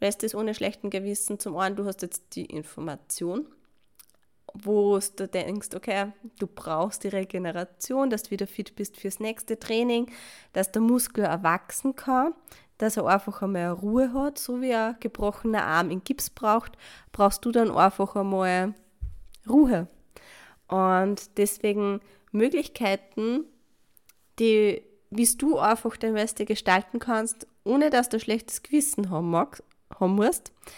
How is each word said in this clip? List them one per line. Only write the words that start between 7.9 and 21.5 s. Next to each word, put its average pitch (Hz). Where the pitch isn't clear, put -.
dass 214
du -
wieder 196
fit -
bist -
fürs -
nächste 220
Training, 240
dass 190
der 220
Muskel 233
erwachsen 185
kann, 269
dass 220
er 196
einfach 196
einmal 180
Ruhe 214
hat, 277
so 247
wie 254
ein 226
gebrochener 208
Arm 160
in 185
Gips -
braucht, 226
brauchst -
du 240
dann 233
einfach 196
einmal 190
Ruhe. 233
Und 190
deswegen 202